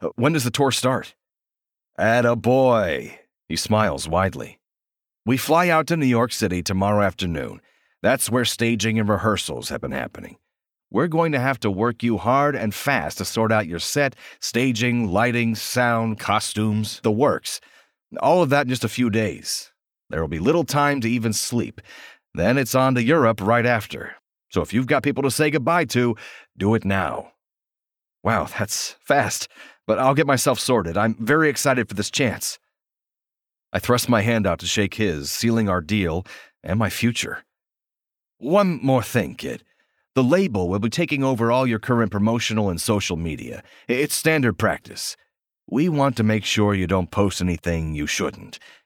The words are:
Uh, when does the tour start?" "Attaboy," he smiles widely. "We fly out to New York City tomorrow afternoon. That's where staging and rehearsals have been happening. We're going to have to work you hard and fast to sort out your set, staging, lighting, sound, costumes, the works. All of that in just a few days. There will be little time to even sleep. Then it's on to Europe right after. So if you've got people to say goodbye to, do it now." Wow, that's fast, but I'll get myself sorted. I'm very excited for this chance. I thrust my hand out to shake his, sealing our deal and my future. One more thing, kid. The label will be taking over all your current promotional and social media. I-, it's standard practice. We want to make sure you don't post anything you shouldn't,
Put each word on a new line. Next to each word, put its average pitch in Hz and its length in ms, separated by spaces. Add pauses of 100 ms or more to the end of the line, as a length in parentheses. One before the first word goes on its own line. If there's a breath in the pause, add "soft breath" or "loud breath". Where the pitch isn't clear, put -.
Uh, 87 140
when 139 160
does 151 100
the 120 80
tour 131 220
start?" - 420 (840)
"Attaboy," 113 1200 (300)
he 82 80
smiles 98 520
widely. 82 500 (640)
"We 127 120
fly 165 320
out 160 200
to 170 80
New 147 100
York 120 260
City 90 320
tomorrow 101 400
afternoon. 80 560 (420)
That's 131 280
where 240 140
staging 113 540
and 104 100
rehearsals 92 600
have - 140
been 65 100
happening. - 460 (540)
We're 143 140
going 165 240
to 143 80
have 127 220
to 104 100
work 113 320
you 113 160
hard 135 380
and 110 180
fast 98 440
to 98 60
sort 110 280
out 107 160
your 85 100
set, 139 380 (240 loud breath)
staging, 120 720
lighting, 117 420
sound, 113 640
costumes, 107 840
the 110 80
works. 110 480 (600 soft breath)
All 170 220
of 135 80
that 143 120
in 123 80
just 123 120
a 113 60
few 123 200
days. 104 600 (380)
There 78 120
will 80 60
be 78 140
little 151 240
time 143 380
to 113 60
even 117 240
sleep. - 480 (540 loud breath)
Then 110 240
it's 127 160
on 131 220
to 120 80
Europe 120 360
right 113 240
after. - 520 (320)
So 90 140
if 76 100
you've 120 160
got 143 160
people 135 180
to 135 80
say 151 200
goodbye 160 340
to, 120 320 (400 loud breath)
do 104 180
it 110 100
now." 95 500 (920)
Wow, 98 240 (100)
that's - 420
fast, 131 460 (400 loud breath)
but 107 140
I'll 131 140
get 147 120
myself 131 320
sorted. 92 380
I'm 110 180 (100)
very 151 240
excited 127 400
for 104 60
this 101 160
chance. 104 480 (1160)
I 113 60
thrust 120 300
my 113 140
hand 113 220
out 87 140
to 90 80
shake 98 280
his, 85 360
sealing 113 380
our 90 120
deal 90 460 (380 loud breath)
and 98 160
my 98 100
future. - 540 (920)
One 175 440
more 131 220
thing, 92 320
kid. - 260 (540)
The 131 80
label 127 440
will 98 120
be 113 100
taking 151 320
over 117 300
all 127 160
your 113 100
current 117 320
promotional 110 580
and 85 120
social 101 360
media. 73 460 (260 loud breath)
I-, - 40
it's 143 220
standard 143 440
practice. - 580 (520)
We 147 200
want 139 280
to 113 80
make 107 200
sure 104 300
you 92 140
don't 90 240
post 101 280
anything 82 540
you 73 140
shouldn't, - 500 (280 loud breath)